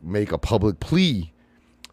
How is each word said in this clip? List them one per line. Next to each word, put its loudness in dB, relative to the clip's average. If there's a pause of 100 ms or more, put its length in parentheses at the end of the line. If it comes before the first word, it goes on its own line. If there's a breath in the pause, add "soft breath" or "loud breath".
make -2
a -2
public 0
plea 0 (600 soft breath)